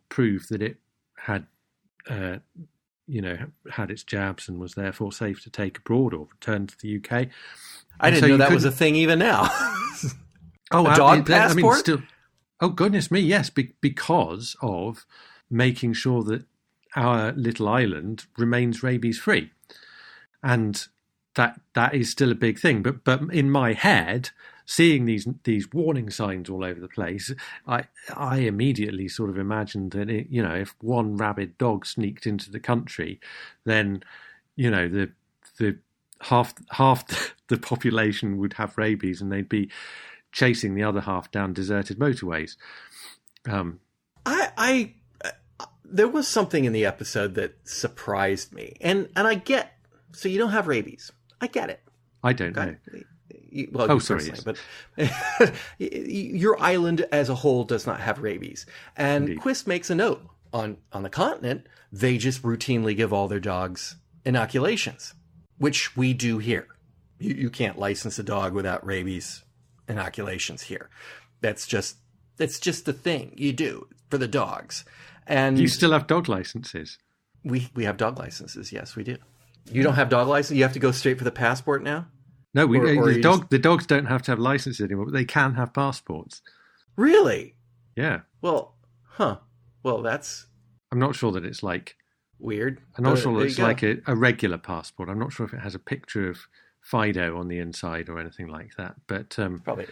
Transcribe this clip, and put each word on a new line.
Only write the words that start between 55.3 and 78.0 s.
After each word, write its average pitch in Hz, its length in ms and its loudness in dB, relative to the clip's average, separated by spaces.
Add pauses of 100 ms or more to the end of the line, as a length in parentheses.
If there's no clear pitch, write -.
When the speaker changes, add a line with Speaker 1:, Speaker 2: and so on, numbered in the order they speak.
Speaker 2:
but 226 140 6 (100)
<laughs> - 160 -18
y-, - 0 -
y-, - 100 -6 (120)
your 196 600 0
island 170 520 0
as 143 160 0
a 127 80 -2
whole 127 260 2
does 113 240 -4
not - 140 -6
have 107 180 -4
rabies. - 480 -8 (300)
And 143 320 0
Speaker 1:
Indeed. 78 120 -6
Speaker 2:
Quist 262 280 -4
makes 175 200 -4
a 180 60 0
note 185 320 0 (260)
on, 107 260 -4 (140)
on 98 120 -8
the 92 60 -8
continent, - 580 -4 (240)
they 127 260 0
just 131 240 -2
routinely 113 540 0
give 107 160 2
all 101 160 0
their 101 100 -2
dogs 92 560 -6 (300)
inoculations, 131 920 -2 (440)
which - 380 -2
we 127 160 2
do 117 260 -2
here. 117 280 -2 (540)
You, 143 140 -2
you 131 160 -2
can't 101 280 -4
license 101 400 -4
a 107 60 -8
dog 98 280 -2
without 95 320 -4
rabies 92 580 -8 (440)
inoculations 95 760 -8
here. - 260 -12 (540)
That's 104 240 -4
just, - 300 -4 (420)
that's 139 200 -2
just - 280 -4
the 151 80 -2
thing - 420 -6
you 143 160 -2
do 127 340 -4 (220)
for - 80 -4
the 131 100 -2
dogs. - 560 -4 (440)
And 135 320 4
Speaker 1:
You 131 100 8
still 160 240 4
have 151 140 4
dog 160 200 2
licenses? 92 720 -6 (480)
Speaker 2:
We, 123 300 -4
we 120 100 -4
have 104 140 -2
dog 117 200 -2